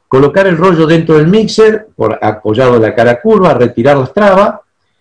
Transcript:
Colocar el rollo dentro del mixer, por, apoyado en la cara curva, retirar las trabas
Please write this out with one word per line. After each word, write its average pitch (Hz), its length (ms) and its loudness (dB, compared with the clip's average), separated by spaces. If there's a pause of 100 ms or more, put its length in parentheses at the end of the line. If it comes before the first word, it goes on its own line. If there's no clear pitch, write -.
Colocar 143 400 0
el 175 80 0
rollo 165 300 0
dentro 160 320 0
del 151 100 2
mixer, 214 680 0
por, 110 260 -4
apoyado 110 560 -2
en 110 60 2
la 104 120 -2
cara 120 260 0
curva, 190 320 0
retirar 123 440 0
las 127 160 -6
trabas 202 480 0 (400)